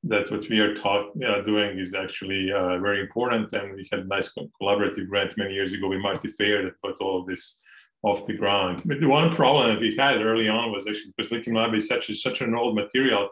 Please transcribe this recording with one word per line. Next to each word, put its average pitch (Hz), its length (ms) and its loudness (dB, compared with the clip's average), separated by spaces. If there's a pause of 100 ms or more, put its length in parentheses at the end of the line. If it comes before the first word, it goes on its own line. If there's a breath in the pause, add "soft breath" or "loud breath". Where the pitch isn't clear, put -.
that 104 260 0
what 104 180 -4
we 110 120 4
are 104 140 4
talk-, 101 380 0 (140)
uh, 101 160 2
doing 104 360 0
is 92 160 -6
actually, 95 580 -4
uh, 90 260 0
very 98 220 0
important. 113 540 -2
And 101 200 -6
we 98 160 -14
had 98 100 -4
a 95 40 -10 (120)
nice 95 120 -2
co-, - 300 -12
collaborative 98 500 0
grant 98 280 0
many 98 180 -4
years 95 180 -2
ago 95 160 -4
with 98 120 -2
Marty 98 280 -4
Fair 104 340 0
that 92 180 -6
put 92 200 -6
all 95 200 -2
of 90 60 -10
this - 340 -10 (420 loud breath)
off 101 240 0
the 107 160 -4
ground. 98 420 0
But 143 160 -2
the 156 80 4
one 156 260 6
problem 135 340 6
that 104 120 2
we 113 160 0
had 127 260 2
early 110 260 2
on 113 240 0
was 101 140 -6
actually 107 300 -8
because 113 160 -4
lithium 113 240 -2
niobate 113 220 4
is 107 100 -2
such 117 220 0
a, 104 40 -2
such - 260 -2
an 117 140 0
old 117 200 2
material 110 580 2